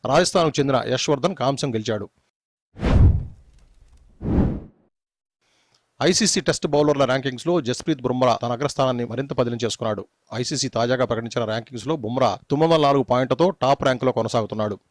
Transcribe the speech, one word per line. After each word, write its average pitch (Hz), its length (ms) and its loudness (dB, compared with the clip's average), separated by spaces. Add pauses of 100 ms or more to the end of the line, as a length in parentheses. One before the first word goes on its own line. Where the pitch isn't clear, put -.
రాజస్థాన్కు 160 540 2
చెందిన 135 260 2
యశ్వర్ధన్ 139 500 -2
కాంస్యం 135 400 -2
గెలిచాడు. 107 340 -4 (4000)
ఐసీసీ 180 400 2
టెస్ట్ 165 260 -2
బౌలర్ల 147 380 4
ర్యాంకింగ్స్లో 131 560 -2
జస్ప్రీత్ 123 400 -2
బుమ్రా 123 420 2
తన 120 80 -2
అగ్రస్థానాన్ని 127 540 -2
మరింత 123 280 -8
పదిలం 120 300 -2
చేసుకున్నాడు. 107 440 -4 (260)
ఐసీసీ 127 360 -4
తాజాగా 120 360 0
ప్రకటించిన 113 400 -4
ర్యాంకింగ్స్లో 113 500 -6
బుమ్రా 117 440 -2 (100)
తొమ్మిది 160 240 2
వందల 156 100 4
నాలుగు 139 200 4
పాయింట్లతో 127 460 0
టాప్ 139 340 0
ర్యాంకులో 131 280 0
కొనసాగుతున్నాడు. 107 680 -4 (100)